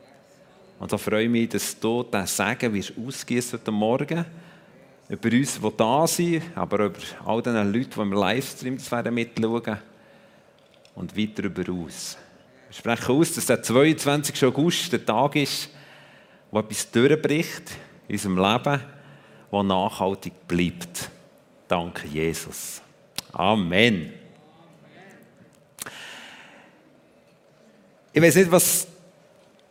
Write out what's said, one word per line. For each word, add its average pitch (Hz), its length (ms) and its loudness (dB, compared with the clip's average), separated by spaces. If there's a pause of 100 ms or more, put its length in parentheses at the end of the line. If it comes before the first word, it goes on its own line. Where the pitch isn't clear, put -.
(800)
Und 92 100 -10
so 104 80 0
freue 107 280 0
ich 120 40 2
mich, 117 200 2
dass - 300 -4
du 117 220 0
diesen 101 240 -2
Segen 113 480 0
wirst 92 240 -4
ausgießen 120 640 -4
heute 113 120 -4
Morgen. 135 540 0 (840)
Über 104 220 -2
uns, 131 300 2
die 107 180 -2
da 135 300 4
sind, 170 360 0 (120)
aber 101 300 0
über 95 140 -4 (240)
all 110 200 0
diesen 107 300 0
Leuten, 123 220 -2
die - 40 -4
im 101 140 -2
Livestream 123 640 -2
das - 140 -10
werden 120 220 -2
mitschauen. 117 640 -2 (1160)
Und 92 200 -12
weiter 107 280 -4
über 92 280 -4
uns. - 460 -10 (520)
Wir - 60 -20
sprechen 117 400 0
aus, 160 180 2
dass 113 120 -4
der 117 160 2
zweiundzwanzigste 147 840 2
August - 440 2
der 120 140 -2
Tag 127 300 2
ist, - 340 -2 (800)
wo 107 100 0
etwas - 300 -6
durchbricht 147 760 2 (440)
in - 80 -4
unserem 95 220 0
Leben, 120 440 2 (680)
wo 101 100 2
nachhaltig 95 720 -2 (140)
bleibt. - 640 -4 (560)
Danke, 87 400 -2
Jesus. - 720 -6 (500)
Amen. 92 840 2 (4000)
Ich 156 100 6
weiss 165 140 8
nicht, 180 160 6
was, - 360 4 (840)